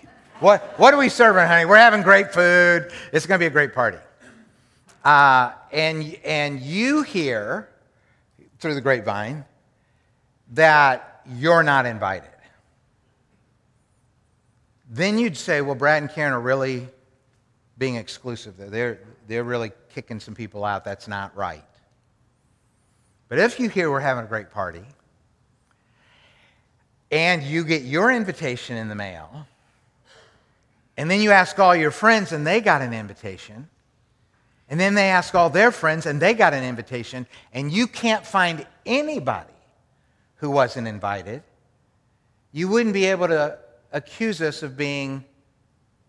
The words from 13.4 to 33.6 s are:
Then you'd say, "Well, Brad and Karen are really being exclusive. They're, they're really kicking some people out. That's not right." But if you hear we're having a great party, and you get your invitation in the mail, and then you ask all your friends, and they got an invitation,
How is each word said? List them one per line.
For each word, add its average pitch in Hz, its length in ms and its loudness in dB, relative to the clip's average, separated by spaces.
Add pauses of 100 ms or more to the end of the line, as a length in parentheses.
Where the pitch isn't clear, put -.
Then 196 240 -2
you'd 226 200 -2
say, 151 240 -2
"Well, 139 120 -4
Brad 147 280 2
and 143 100 -10
Karen 147 220 -2
are 123 60 -4
really 127 460 -4 (920)
being 127 180 -4
exclusive. 110 640 -14
They're, 107 420 -6 (260)
they're 113 160 -6
really 120 300 -6 (220)
kicking 110 260 -14
some 110 140 -18
people 104 320 -10
out. 101 180 -6
That's 98 240 -12
not 98 260 -10
right." 90 300 -10 (1700)
But 123 80 -2
if 233 200 0
you 240 120 -2
hear 170 200 -2
we're 139 100 -2
having 131 240 -4
a - 20 -14
great 104 240 -10
party, 90 340 -10 (2250)
and 165 320 0
you 156 220 -4
get 151 200 -2
your 165 280 0
invitation 151 640 -6
in 110 140 -8
the 104 40 -10
mail, 98 520 -14 (1500)
and 147 120 -6
then 202 120 2
you 214 80 2
ask 190 280 4
all 185 160 6
your 156 160 2
friends, 208 420 0
and 147 140 -6
they 196 140 0
got 175 220 0
an 120 100 -6
invitation, 107 800 -14 (1000)